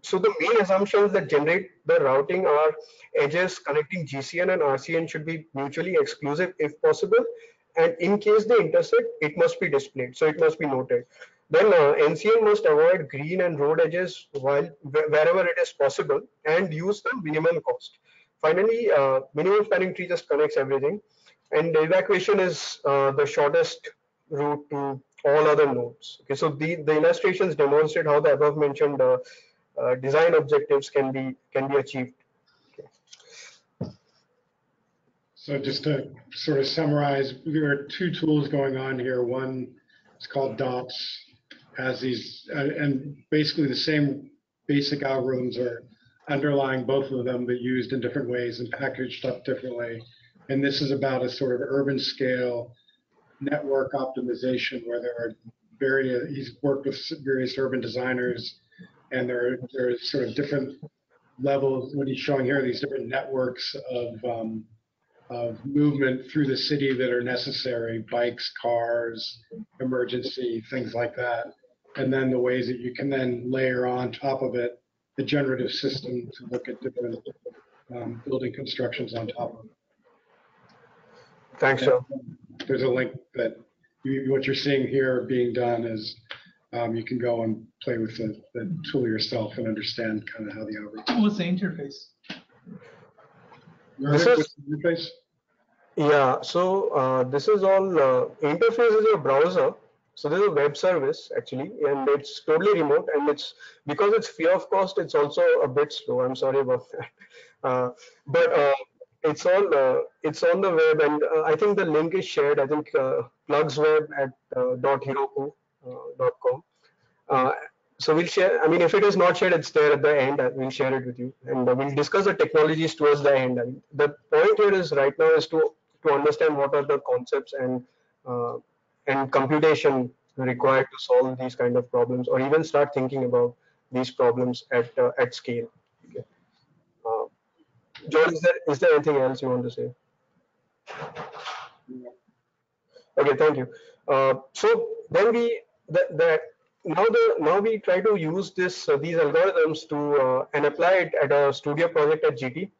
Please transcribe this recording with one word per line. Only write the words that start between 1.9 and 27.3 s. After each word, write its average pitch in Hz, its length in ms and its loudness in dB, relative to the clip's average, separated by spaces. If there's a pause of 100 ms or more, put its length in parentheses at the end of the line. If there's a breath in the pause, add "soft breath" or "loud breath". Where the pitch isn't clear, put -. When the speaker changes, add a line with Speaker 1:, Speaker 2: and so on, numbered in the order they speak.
Speaker 1:
routing 139 460 2
are 151 260 4 (480 loud breath)
edges 175 380 0
connecting 151 480 -4
G 135 160 -8
C 165 180 -8
N 180 120 2
and 175 100 0
R 135 160 2
C 165 180 -6
N 165 120 -2
should 156 180 -10
be 160 300 -10
mutually 156 440 -6
exclusive 147 600 -2
if 147 220 -4
possible. 180 420 2 (540 loud breath)
And 165 220 4
in 196 200 2
case 208 260 4
they 233 120 6
intersect, 175 500 2 (140)
it 151 160 -4
must 165 220 2
be 185 100 -2
displayed. 135 460 -4
So 160 120 2
it 151 120 -2
must 160 200 2
be 160 60 -2
noted. 131 400 -2 (440 loud breath)
Then, 185 240 6
uh, 147 180 6
N 151 240 4
C 214 200 0
N 220 100 4
must 208 200 4
avoid 160 440 4
green 160 320 -4
and 165 180 0
road 156 220 2
edges 170 460 -2 (120)
while 139 240 0
wh-, 151 480 -4
wherever 170 340 4
it 170 160 -2
is - 120 -2
possible 139 480 0 (240)
and 165 280 0
use 185 280 -4
the 480 100 -6 (100)
minimum 156 400 0
cost. - 380 -8 (420 soft breath)
Finally, 208 500 2
uh, 135 280 4 (140)
minimum 196 320 2
spanning 185 280 0
tree 180 140 -8
just 170 220 -6
connects 151 280 2
everything. 139 440 -2 (500 soft breath)
And 156 240 0
the 156 60 6
evacuation 185 580 2
is, 180 460 -4
uh, 139 260 4
the 139 140 2
shortest 156 640 0 (400)
route 147 420 -4
to 139 280 -4 (260)
all 151 220 6
other 147 240 4
nodes. - 520 -8
Okay, 139 120 -4
so 160 140 0
the, 156 280 -4
the 151 200 0
illustrations 170 580 2